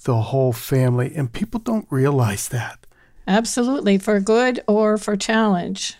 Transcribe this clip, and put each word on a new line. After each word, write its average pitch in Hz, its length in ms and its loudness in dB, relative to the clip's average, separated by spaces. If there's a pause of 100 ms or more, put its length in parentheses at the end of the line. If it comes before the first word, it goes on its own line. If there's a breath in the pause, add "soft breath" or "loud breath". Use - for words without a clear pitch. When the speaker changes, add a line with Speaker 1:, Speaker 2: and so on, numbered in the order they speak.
Speaker 1:
the 117 180 2
whole 127 320 0
family, 127 600 0
and 135 160 -4
people 220 300 -6
don't 226 300 -4
realize 131 580 0
that. - 380 -8 (420 soft breath)
Speaker 2:
Absolutely, 226 680 0
for 208 220 0
good 240 460 2
or 214 300 2
for 208 200 -2
challenge. 196 840 0